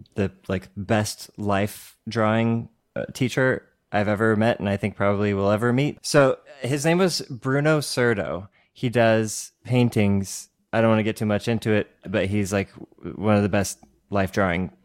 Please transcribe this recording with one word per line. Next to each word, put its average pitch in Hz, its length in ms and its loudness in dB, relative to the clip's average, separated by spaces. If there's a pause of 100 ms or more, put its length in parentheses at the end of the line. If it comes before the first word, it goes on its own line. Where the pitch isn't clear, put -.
(160)
the, 95 160 -2 (160)
like, 92 280 -4
best 104 600 -4
life 101 580 -4 (120)
drawing, 113 600 0 (280)
uh, - 80 -4 (100)
teacher 127 480 0 (300)
I've 101 160 0
ever 107 280 2
met, 110 240 2
and 101 80 -2
I 98 80 0
think 98 200 -4
probably 101 380 0
will 98 160 2
ever 110 220 2
meet. 139 300 0
So 135 360 2 (220)
his 135 240 -4
name 170 140 2
was 185 240 0
Bruno 143 580 0
Cerdo. 101 680 -2 (260)
He - 160 -4
does 110 640 2 (120)
paintings. 107 840 0 (240)
I 113 80 2
don't 113 100 4
wanna 110 120 4
get 107 140 -2
too 110 100 -4
much 104 220 -2
into 113 240 -2
it, 107 180 0 (160)
but 95 200 -2
he's, 98 260 -2
like, 98 180 -2 (460)
one 104 200 2
of 101 60 4
the 104 60 2
best 98 300 -2 (320)
life 98 220 -2
drawing 92 380 0 (140)